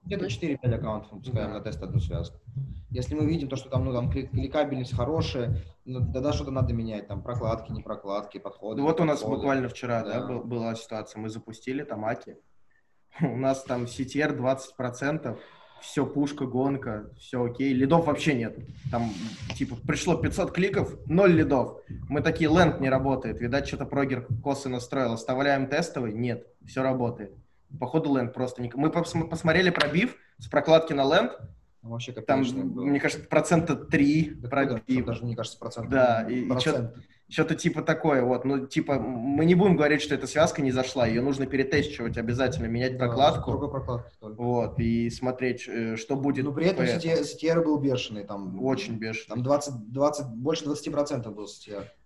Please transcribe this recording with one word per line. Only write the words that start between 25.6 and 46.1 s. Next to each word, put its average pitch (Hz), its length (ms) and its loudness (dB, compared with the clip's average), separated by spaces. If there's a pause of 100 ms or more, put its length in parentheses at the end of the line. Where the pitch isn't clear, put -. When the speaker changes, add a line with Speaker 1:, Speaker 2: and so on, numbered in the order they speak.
Speaker 3:
тестовый, 143 440 -2
нет, 117 340 -4 (200)
всё - 160 -4
работает. 120 500 -2 (480)
Походу, 143 360 2
ленд 120 160 0
просто 123 300 -6
не... 120 120 -6
Мы 143 160 2
пос-, 165 380 -2
посмотрели 170 420 4
пробив 180 460 0 (220)
с - 100 -14
прокладки 160 440 6
на 139 120 2
ленд. 185 280 4 (500)
Speaker 1:
Там 117 100 -14
вообще 120 200 -8
Speaker 3:
Там, 110 120 -10
Speaker 1:
копеечный 135 400 2
был. 123 220 -4
Speaker 3:
мне 143 140 4
кажется, - 280 0
процента 156 480 4
три 147 540 4
Speaker 1:
Да - 180 -10
куда, - 0 - (180)
Speaker 3:
пробив. 117 200 -2
Speaker 1:
там 127 180 2
даже, - 200 -4
мне 117 120 -2
кажется, 110 220 -8
процент, 113 320 -8
Speaker 3:
Да, 123 320 6
Speaker 1:
м, 110 80 -4
Speaker 3:
и, 123 40 -2
и 123 140 -2
чё-, 127 240 2
Speaker 1:
процент. 120 240 -2 (320)
Speaker 3:
чё-то 160 260 2
типа 156 280 0
такое, 151 400 2
вот. 123 220 2
Ну, 135 220 0
типа, 147 260 0
м, 127 120 0
мы 131 400 0
не 170 100 8
будем 185 220 8
говорить, 147 260 4
что 147 120 -2
эта 135 120 -4
связка 156 360 2
не 135 100 2
зашла, 127 340 2
её 113 160 2
нужно 135 240 0
перетестировать 135 720 0
обязательно, 120 480 0
менять 123 320 0
Speaker 1:
Да, 127 80 2
Speaker 3:
прокладку. 135 460 4
Speaker 1:
другой 139 180 -2
прокладки 123 500 -6
только. 110 220 -12
Speaker 3:
Вот, 120 380 0
и 117 300 2
смотреть, 127 580 -4
э, 113 280 -4
что 135 200 -4